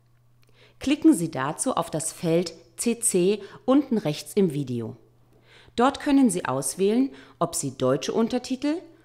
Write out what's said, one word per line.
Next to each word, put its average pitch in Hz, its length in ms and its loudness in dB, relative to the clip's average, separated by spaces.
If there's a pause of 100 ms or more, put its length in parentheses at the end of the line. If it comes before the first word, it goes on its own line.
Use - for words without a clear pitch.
(800)
Klicken 294 340 4
Sie 170 160 -2
dazu 147 460 -4
auf 165 140 -2
das 151 220 -6
Feld 170 400 0 (240)
C 233 240 -2
C 196 400 2 (240)
unten 262 320 2
rechts - 380 -4
im 190 180 2
Video. 123 440 -6 (800)
Dort 262 240 4
können 277 280 4
Sie 180 160 -2
auswählen, 196 640 0 (300)
ob 170 160 -2
Sie 131 240 -6
deutsche 135 340 0
Untertitel 247 640 -2 (300)